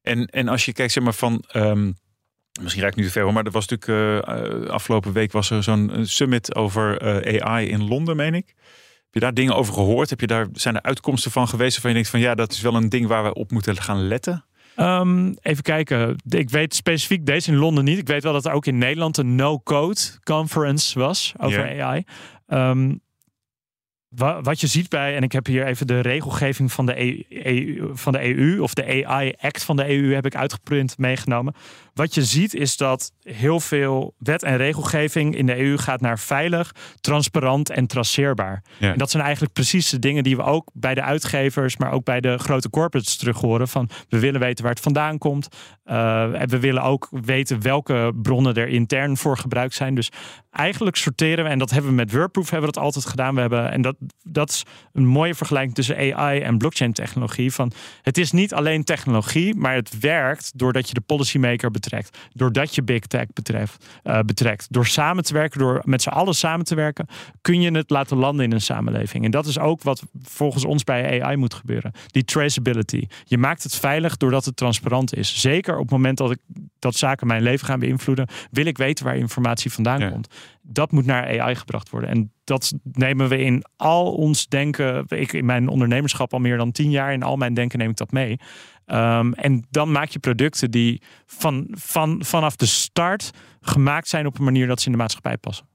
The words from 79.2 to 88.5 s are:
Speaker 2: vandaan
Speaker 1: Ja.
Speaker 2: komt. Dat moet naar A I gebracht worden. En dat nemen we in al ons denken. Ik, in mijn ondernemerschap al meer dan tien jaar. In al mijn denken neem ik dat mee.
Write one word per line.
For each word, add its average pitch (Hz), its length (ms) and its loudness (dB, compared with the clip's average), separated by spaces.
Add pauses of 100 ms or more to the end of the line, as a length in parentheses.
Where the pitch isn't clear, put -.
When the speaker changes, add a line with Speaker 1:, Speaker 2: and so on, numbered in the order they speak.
Speaker 2:
vandaan 123 280 0
Speaker 1:
Ja. 98 100 0
Speaker 2:
komt. - 180 -8 (340)
Dat 143 300 -2
moet 139 140 4
naar 123 340 0
A 120 100 0
I 123 60 -2
gebracht - 340 -8
worden. 117 200 -6
En 110 220 0 (120)
dat 135 300 -2 (180)
nemen 131 380 2
we 131 80 2
in 131 260 2 (120)
al 175 380 2
ons 156 340 2
denken. 139 600 0
Ik, 156 260 -4
in 143 120 -2
mijn 123 220 2
ondernemerschap 131 640 0
al 127 60 -2
meer 123 180 2
dan 117 140 0
tien 147 200 0
jaar. 139 220 0
In 127 100 -2
al 135 140 -2
mijn 123 160 0
denken 120 260 0
neem 113 100 0
ik 107 80 -4
dat - 140 -6
mee. 131 280 -2 (460)